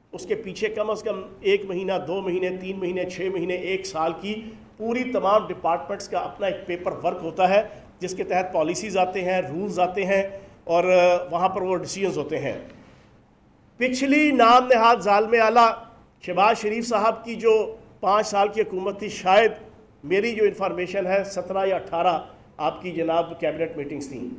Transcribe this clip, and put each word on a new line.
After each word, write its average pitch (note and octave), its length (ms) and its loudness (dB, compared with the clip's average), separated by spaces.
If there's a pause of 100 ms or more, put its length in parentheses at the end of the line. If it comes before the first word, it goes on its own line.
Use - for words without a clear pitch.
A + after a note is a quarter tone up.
(140)
उसके - 220 -6
पीछे F#3+ 340 -6
कम G#3+ 180 -4
अज़ G#3+ 160 -4
कम G3 180 -6 (220)
एक G3+ 240 2
महीना, F#3+ 320 -2
दो F#3+ 220 -4
महीने, F3+ 360 -2
तीन F#3+ 200 -8
महीने, F3+ 280 -4
छः F3+ 260 -6
महीने, F3+ 240 -4
एक F#3 300 -4
साल D#3+ 280 -2
की G3+ 200 -8 (440)
पूरी A#3 340 -4
तमाम G3 360 2
departments F3 600 -4
का G#3+ 120 -4
अपना - 280 -6
एक - 180 -6
paper F3 340 -4
work F3+ 220 -4
होता E3 240 0
है, G3+ 160 4 (380)
जिसके F#3 240 -6
तहत F#3 280 -2
policies F3+ 460 -2
आते F#3 240 0
हैं, F#3 260 0
rules F3 320 -6
आते F#3 240 0
हैं G3 180 2 (460)
और F3 180 2 (460)
वहाँ F3 160 2
पर F#3+ 140 -4
वो F#3 160 -2
decisions F3 380 -4
होते D3 220 -4
हैं। B2 180 -4 (1200)
पिछली C4+ 540 2
नाम B3 340 8
नहाद A#3 340 6
जालमे G#3+ 380 4
आला A3+ 280 6 (560)
शहबाज F#3+ 340 2
शरीफ A3 280 -4
साहब A3 380 0
की A#3 140 -10
जो A3 140 4 (500)
पाँच G#3 240 4
साल G3+ 220 2
की G#3+ 140 -2
हुकूमत G3 400 -4
थी, G#3+ 80 -4
शायद G#3 460 4 (480)
मेरी G3 280 2
जो G#3+ 120 0
information F#3 600 -2
है G3 200 2
सत्रह F#3+ 380 -4
या F#3+ 120 0
अठारह E3+ 460 0 (380)
आपकी D#3+ 320 -4
जनाब E3 480 -2
cabinet D#3+ 380 -4
meetings C#3+ 280 -8
थी B2+ 120 -12 (200)